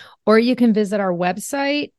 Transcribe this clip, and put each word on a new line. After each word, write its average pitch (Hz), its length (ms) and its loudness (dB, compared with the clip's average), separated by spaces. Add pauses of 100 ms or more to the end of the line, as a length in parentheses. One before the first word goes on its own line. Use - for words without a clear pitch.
(260)
or 220 140 4
you 247 180 0
can 240 160 4
visit 208 260 -2
our 190 140 -2
website, 277 840 -4